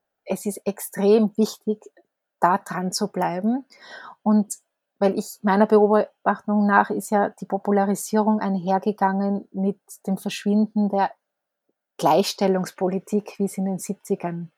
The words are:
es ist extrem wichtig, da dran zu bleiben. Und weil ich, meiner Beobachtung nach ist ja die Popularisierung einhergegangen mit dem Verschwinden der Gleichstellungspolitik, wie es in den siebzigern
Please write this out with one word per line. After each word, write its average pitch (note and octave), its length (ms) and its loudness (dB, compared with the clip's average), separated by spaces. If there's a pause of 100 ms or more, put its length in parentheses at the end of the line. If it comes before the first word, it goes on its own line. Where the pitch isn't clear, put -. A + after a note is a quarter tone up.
(240)
es - 220 -6
ist - 180 -8
extrem G3+ 720 2
wichtig, G#3+ 440 -2 (600)
da F3+ 180 2
dran F3+ 340 -6
zu G3+ 160 -4
bleiben. F#3 560 -4 (580)
Und G#3+ 320 2 (460)
weil G3 180 0
ich, - 240 -10
meiner G3+ 240 4
Beobachtung G#3 1000 2
nach G3+ 240 4
ist G#3+ 200 -6
ja G3+ 200 2 (100)
die G3 60 -10
Popularisierung G3+ 920 0
einhergegangen G3 1120 -2
mit G3 260 -2 (280)
dem F#3+ 100 -2
Verschwinden G#3 720 0
der G3 220 0 (880)
Gleichstellungspolitik, F#3 1400 0
wie G3+ 60 0
es F#3+ 140 -6
in F#3+ 60 -2
den F#3+ 140 -4
siebzigern F3 800 -8